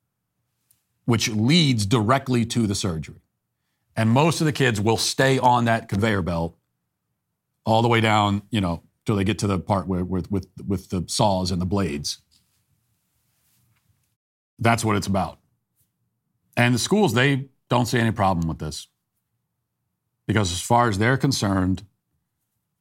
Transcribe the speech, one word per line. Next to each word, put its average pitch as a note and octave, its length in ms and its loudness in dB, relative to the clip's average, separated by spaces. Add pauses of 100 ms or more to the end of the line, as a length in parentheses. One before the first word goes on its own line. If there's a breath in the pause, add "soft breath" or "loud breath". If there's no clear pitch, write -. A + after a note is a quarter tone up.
(1080)
which A#2 220 2
leads A#2+ 580 2
directly B2 600 0
to A#2 200 -2
the G2 80 -2
surgery. E2 460 -6 (760)
And A2+ 140 0
most D3 300 2
of E3 40 0
the D3+ 80 0
kids A#2+ 280 0
will A2 160 2
stay C3+ 420 0
on B2 260 2
that A2+ 240 0
conveyor G2+ 340 0
belt E2 340 -4 (1080)
all A2+ 180 2
the A#2+ 60 2
way A#2 120 4
down, G#2 500 2
you G#2+ 100 -2
know, E2+ 220 -4 (220)
till A2+ 120 0
they F#2+ 80 0
get G#2 160 -2
to G#2+ 60 -2
the G2 120 0
part F2+ 300 -2
where, F#2 160 -2
with, F2+ 260 -6
with, G2 160 -4 (200)
with F#2+ 240 -6
the F2+ 180 -4
saws F#2+ 420 -2
and F#2 100 -4
the F#2 60 -2
blades. E2+ 520 -4 (2500)
That's A#2 260 2
what A2 100 2
it's G2+ 120 -2
about. F#2+ 320 -2 (1200)
And B2 180 2
the A#2 40 0
schools, F3+ 360 0
they C3+ 320 2 (220)
don't B2 180 0
see B2+ 120 0
any A2+ 140 2
problem F#2+ 340 0
with D2+ 120 -6
this. D#2 280 -10 (1400)
Because G2 260 0
as F2+ 80 -6
far A#2+ 280 2
as F#2+ 100 -2
they're A#2+ 180 2
concerned, F#2+ 640 0 (1000)